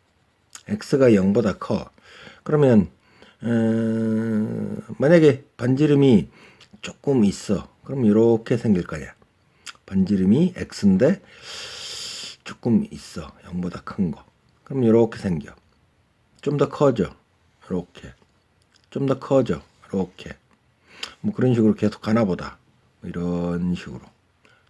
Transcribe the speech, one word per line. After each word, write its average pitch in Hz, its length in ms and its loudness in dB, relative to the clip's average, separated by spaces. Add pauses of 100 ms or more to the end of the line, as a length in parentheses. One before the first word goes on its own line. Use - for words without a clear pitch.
(680)
X가 120 460 2
영보다 101 440 2
커. 90 320 -6 (540)
그러면, 127 440 4 (540)
에... - 40 -6 (1500)
만약에 151 460 4 (140)
반지름이 135 720 4 (500)
조금 131 440 -2
있어. - 440 -4 (160)
그럼 135 220 -2
요렇게 113 500 4
생길 101 280 0
거냐. - 280 -14 (720)
반지름이 95 720 0
X인데 104 640 2 (1200)
조금 - 460 -2
있어. 82 400 -16 (140)
영보다 90 380 -8
큰 90 280 -4
거. - 140 -12 (400)
그럼 135 220 -2
요렇게 113 320 4
생겨. 85 360 -6 (840)
좀 143 160 -4
더 135 120 0
커져. 131 460 0 (560)
요렇게. - 440 -10 (760)
좀 135 160 -4
더 131 120 -2
커져. 120 440 0 (300)
요렇게. 92 380 -6 (920)
뭐 107 140 -4
그런 123 200 0
식으로 110 200 4
계속 - 260 -4
가나 113 240 0
보다. - 340 -6 (420)
뭐 87 100 -14
이런 87 640 -4
식으로. - 260 -12 (680)